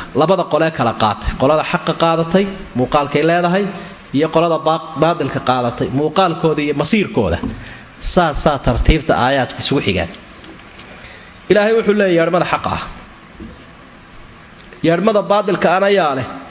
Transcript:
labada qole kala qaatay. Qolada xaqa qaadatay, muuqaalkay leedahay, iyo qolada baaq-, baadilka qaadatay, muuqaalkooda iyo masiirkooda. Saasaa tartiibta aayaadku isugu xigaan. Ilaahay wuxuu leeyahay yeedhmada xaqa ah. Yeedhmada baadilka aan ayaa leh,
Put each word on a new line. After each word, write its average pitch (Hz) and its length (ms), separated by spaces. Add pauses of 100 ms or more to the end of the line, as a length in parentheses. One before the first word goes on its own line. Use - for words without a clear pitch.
(160)
labada 165 280
qole 160 280
kala 120 220
qaatay. 110 460
Qolada 143 240
xaqa 165 300
qaadatay, 165 520 (300)
muuqaalkay 143 480
leedahay, 175 420 (480)
iyo 147 160
qolada 165 300
baaq-, 156 400
baadilka 151 400
qaadatay, 123 520
muuqaalkooda 156 680
iyo 147 140
masiirkooda. 143 600 (640)
Saasaa 151 600
tartiibta 135 560
aayaadku 123 440
isugu 139 220
xigaan. 90 280 (1400)
Ilaahay 208 260
wuxuu 202 180
leeyahay 196 240
yeedhmada 165 280
xaqa - 260
ah. 80 120 (2000)
Yeedhmada 185 380
baadilka 190 480
aan 185 140
ayaa 185 320
leh, 127 120 (240)